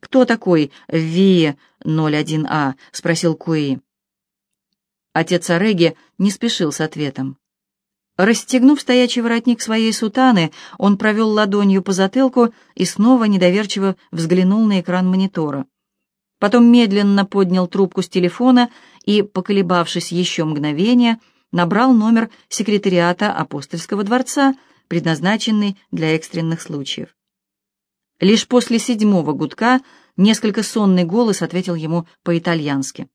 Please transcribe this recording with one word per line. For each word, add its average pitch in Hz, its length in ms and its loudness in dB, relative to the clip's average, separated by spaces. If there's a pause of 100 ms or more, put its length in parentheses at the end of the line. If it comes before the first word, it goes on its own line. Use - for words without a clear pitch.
"Кто 254 260 2
такой 175 440 0 (180)
Ви 165 640 2 (280)
ноль 156 340 -2
один 156 300 -4
А?" 139 280 -2 (180)
спросил 165 440 -2
Куи. 147 420 -4 (1300)
Отец 170 380 -2
Ареги 170 440 2 (220)
не 196 140 0
спешил 190 420 -4
с - 80 -8
ответом. 139 560 -6 (800)
Расстегнув 247 640 2
стоячий 247 400 0
воротник 233 400 -2
своей 220 320 -2
сутаны, 220 600 2 (260)
он 202 180 2
провёл 214 340 0
ладонью 202 520 2
по 196 100 -4
затылку 233 600 0 (200)
и 185 120 -2
снова 233 380 2
недоверчиво 196 720 0 (140)
взглянул 185 560 0
на 196 140 0
экран 185 280 -2
монитора. 170 580 -4 (720)
Потом 233 280 4
медленно 202 600 4
поднял 185 420 0
трубку 190 340 -2
с - 60 -8
телефона 240 640 2 (340)
и, 208 180 0
поколебавшись 185 920 -2
ещё 170 340 -2
мгновение, 190 720 0 (340)
набрал 196 400 2
номер 226 380 2 (180)
секретариата 196 840 0
апостольского 165 680 -8
дворца, 262 520 0 (340)
предназначенный 196 920 -2 (120)
для 160 260 -2
экстренных 165 460 -6
случаев. - 520 -12 (1040)
Лишь 208 300 2
после 240 300 0
седьмого 208 540 0
гудка 220 480 -2 (360)
несколько 214 460 0
сонный 190 420 0
голос 208 380 0
ответил 175 320 -4
ему 165 320 -4 (160)
по-итальянски. 151 920 -4